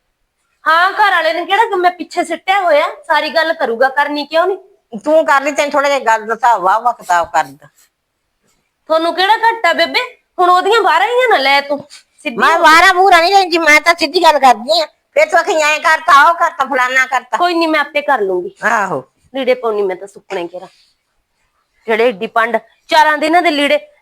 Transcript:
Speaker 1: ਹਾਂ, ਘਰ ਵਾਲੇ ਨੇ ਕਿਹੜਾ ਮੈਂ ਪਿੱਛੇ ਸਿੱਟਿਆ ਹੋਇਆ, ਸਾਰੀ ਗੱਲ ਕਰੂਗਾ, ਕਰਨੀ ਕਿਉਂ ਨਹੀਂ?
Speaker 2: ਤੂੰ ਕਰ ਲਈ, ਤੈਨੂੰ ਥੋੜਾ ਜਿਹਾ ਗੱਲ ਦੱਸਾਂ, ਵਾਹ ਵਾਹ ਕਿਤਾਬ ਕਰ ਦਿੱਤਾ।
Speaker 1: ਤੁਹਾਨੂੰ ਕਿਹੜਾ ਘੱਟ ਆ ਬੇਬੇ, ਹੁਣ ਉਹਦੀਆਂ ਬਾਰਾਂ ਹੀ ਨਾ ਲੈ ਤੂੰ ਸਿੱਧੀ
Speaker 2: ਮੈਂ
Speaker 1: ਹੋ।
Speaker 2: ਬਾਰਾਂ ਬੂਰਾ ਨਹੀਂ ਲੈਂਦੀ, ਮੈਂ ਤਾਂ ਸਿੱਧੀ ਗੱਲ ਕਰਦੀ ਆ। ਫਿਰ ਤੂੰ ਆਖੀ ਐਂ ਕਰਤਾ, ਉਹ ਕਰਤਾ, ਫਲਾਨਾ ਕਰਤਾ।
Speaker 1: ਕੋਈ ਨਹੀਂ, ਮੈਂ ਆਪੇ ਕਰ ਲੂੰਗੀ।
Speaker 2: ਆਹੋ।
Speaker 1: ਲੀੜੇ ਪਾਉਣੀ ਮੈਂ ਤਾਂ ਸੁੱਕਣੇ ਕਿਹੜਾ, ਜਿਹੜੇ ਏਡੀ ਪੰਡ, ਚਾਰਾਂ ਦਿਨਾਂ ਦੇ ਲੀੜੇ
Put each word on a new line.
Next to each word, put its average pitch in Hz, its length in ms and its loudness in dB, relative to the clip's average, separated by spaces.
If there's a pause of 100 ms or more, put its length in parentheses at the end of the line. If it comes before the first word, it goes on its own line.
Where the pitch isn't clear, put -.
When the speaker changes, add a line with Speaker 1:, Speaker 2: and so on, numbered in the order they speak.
(680)
Speaker 1:
ਹਾਂ, 339 260 2
ਘਰ 403 180 0
ਵਾਲੇ 330 220 0
ਨੇ 339 120 -6
ਕਿਹੜਾ 392 320 -2
ਮੈਂ 359 140 0
ਪਿੱਛੇ 349 340 -6
ਸਿੱਟਿਆ 381 360 -4
ਹੋਇਆ, 330 260 0 (200)
ਸਾਰੀ 302 240 -2
ਗੱਲ 320 220 0
ਕਰੂਗਾ, 262 360 -2
ਕਰਨੀ 294 380 -4
ਕਿਉਂ 330 200 0
ਨਹੀਂ? 381 120 -4 (400)
Speaker 2:
ਤੂੰ 311 280 0
ਕਰ 285 140 2
ਲਈ, 285 120 -4
ਤੈਨੂੰ 294 200 -2
ਥੋੜਾ 285 160 0
ਜਿਹਾ 277 100 0
ਗੱਲ 220 280 -2
ਦੱਸਾਂ, 226 320 0
ਵਾਹ 190 220 0
ਵਾਹ 240 120 0
ਕਿਤਾਬ 175 400 -2
ਕਰ 156 120 0
ਦਿੱਤਾ। 139 240 -20 (1160)
Speaker 1:
ਤੁਹਾਨੂੰ 320 280 -2
ਕਿਹੜਾ 392 220 0
ਘੱਟ 453 300 -2
ਆ 330 60 2
ਬੇਬੇ, 339 460 -4 (200)
ਹੁਣ 359 120 2
ਉਹਦੀਆਂ 392 320 2
ਬਾਰਾਂ 359 240 0
ਹੀ 494 240 0
ਨਾ 381 60 2
ਲੈ 277 240 0
ਤੂੰ 285 240 -6 (380)
ਸਿੱਧੀ 233 140 -8
Speaker 2:
ਮੈਂ 294 220 0
Speaker 1:
ਹੋ। 339 40 -2
Speaker 2:
ਬਾਰਾਂ 339 320 6
ਬੂਰਾ 359 260 4
ਨਹੀਂ 370 140 2
ਲੈਂਦੀ, 359 240 2
ਮੈਂ 302 220 2
ਤਾਂ 339 180 2
ਸਿੱਧੀ 320 240 -2
ਗੱਲ 302 160 4
ਕਰਦੀ 254 420 2
ਆ। 302 60 -4
ਫਿਰ - 420 -4
ਤੂੰ 320 120 2
ਆਖੀ 330 220 -2
ਐਂ 302 160 0
ਕਰਤਾ, 311 500 4
ਉਹ 339 60 2
ਕਰਤਾ, 320 300 -2
ਫਲਾਨਾ 254 420 -2
ਕਰਤਾ। 240 300 -4
Speaker 1:
ਕੋਈ 349 180 0
ਨਹੀਂ, 330 140 0
ਮੈਂ 311 120 0
ਆਪੇ 294 220 -4
ਕਰ 277 180 0
ਲੂੰਗੀ। 185 340 -4 (100)
Speaker 2:
ਆਹੋ। 196 400 -2 (300)
Speaker 1:
ਲੀੜੇ 254 200 -2
ਪਾਉਣੀ 220 280 -4
ਮੈਂ 185 140 -4
ਤਾਂ 190 120 -16
ਸੁੱਕਣੇ 180 400 -12
ਕਿਹੜਾ, 180 180 -18 (1200)
ਜਿਹੜੇ 226 220 0
ਏਡੀ 214 180 -4
ਪੰਡ, 226 300 -2 (320)
ਚਾਰਾਂ 302 300 2
ਦਿਨਾਂ 320 240 2
ਦੇ 339 80 0
ਲੀੜੇ 285 280 0 (240)